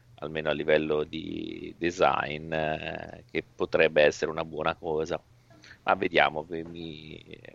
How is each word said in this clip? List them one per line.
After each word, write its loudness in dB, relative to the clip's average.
almeno -4
a 4
livello 2
di -10
design, 0
eh, -4
che -2
potrebbe 6
essere 4
una -2
buona -2
cosa. -4
Ma 4
vediamo, 2
vi, -8
mi, -14